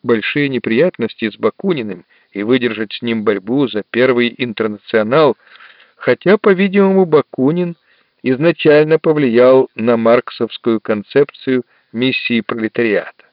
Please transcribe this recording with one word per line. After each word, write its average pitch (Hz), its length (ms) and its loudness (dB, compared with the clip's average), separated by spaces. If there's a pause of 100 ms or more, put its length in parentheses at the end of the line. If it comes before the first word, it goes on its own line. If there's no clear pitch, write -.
большие 123 460 -2
неприятности 117 800 -2
с 101 60 -20
Бакуниным 107 680 -4 (280)
и 98 100 -8
выдержать 113 500 -2
с - 80 -14
ним 117 220 -4
борьбу 110 460 -2
за 101 200 -6
первый 120 480 0
интернационал, 113 1000 -2 (580)
хотя, 170 420 0
по-видимому, 190 680 2
Бакунин 160 720 0 (480)
изначально 151 760 2
повлиял 131 760 4
на 117 200 0
марксовскую 113 840 0
концепцию 127 800 -2 (300)
миссии 120 480 -2
пролетариата. 110 920 -4